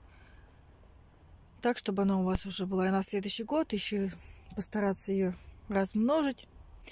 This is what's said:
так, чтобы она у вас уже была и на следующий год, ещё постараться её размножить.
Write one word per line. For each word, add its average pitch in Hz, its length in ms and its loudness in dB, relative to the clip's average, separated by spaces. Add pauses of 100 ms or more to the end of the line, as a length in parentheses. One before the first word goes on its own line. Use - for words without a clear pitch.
(1600)
так, 240 160 2
чтобы 196 240 -2
она 196 180 4
у 185 60 2
вас 185 200 2
уже 190 200 -2
была 190 240 2
и - 20 2
на 190 100 4
следующий 202 440 -2
год, 311 260 0
ещё 196 380 -2 (480)
постараться 202 560 0
её 190 220 2 (340)
размножить. 233 800 2 (420)